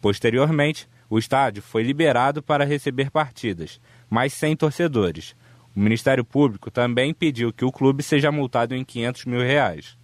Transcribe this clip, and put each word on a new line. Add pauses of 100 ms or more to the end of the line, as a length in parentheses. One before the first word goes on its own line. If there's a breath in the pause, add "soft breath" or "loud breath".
Posteriormente, (220 soft breath)
o
estádio
foi
liberado
para
receber
partidas, (300 soft breath)
mas
sem
torcedores. (400 soft breath)
O
Ministério
Público
também
pediu
que
o
clube
seja
multado
em
quinhentos
mil
reais.